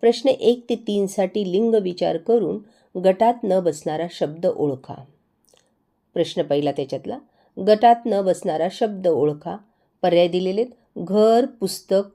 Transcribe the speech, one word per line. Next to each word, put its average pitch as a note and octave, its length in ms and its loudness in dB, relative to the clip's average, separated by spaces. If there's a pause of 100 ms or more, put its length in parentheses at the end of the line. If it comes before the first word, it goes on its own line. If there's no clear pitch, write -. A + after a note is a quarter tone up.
प्रश्न A#3 280 2
एक A#3+ 420 2
ते A#3+ 40 -2
तीनसाठी G3+ 760 -2
लिंग A3+ 220 2
विचार F3 420 -2
करून G3 420 0 (400)
गटात F#3+ 360 2 (100)
न F#3+ 160 2
बसणारा D#3+ 500 -4
शब्द E3 360 -4
ओळखा. C#3 480 -4 (1200)
प्रश्न E3+ 280 -2
पहिला C#3+ 300 -2
त्याच्यातला, C#3+ 460 -8 (480)
गटात A3 300 6 (100)
न G3+ 160 0
बसणारा F3+ 500 -2
शब्द G3 360 -4
ओळखा. D3+ 480 0 (460)
पर्याय F3 260 4
दिलेले F#3 320 -2
आहेत, B3 120 -4 (240)
घर, G#3+ 500 2
पुस्तक, G3 560 -4 (120)